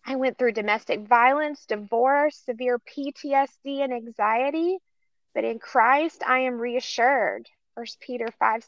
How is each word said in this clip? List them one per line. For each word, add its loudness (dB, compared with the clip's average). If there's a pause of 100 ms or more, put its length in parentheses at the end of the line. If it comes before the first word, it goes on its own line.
"I -6
went -2
through 2
domestic -2
violence, 4
divorce, 0
severe -4
P -10
T -6
S 0
D, -6
and -2
anxiety, -2 (540)
but -2
in -4
Christ 2
I 2
am -4
reassured." 0 (280)
First -14
Peter -8 (100)
five 0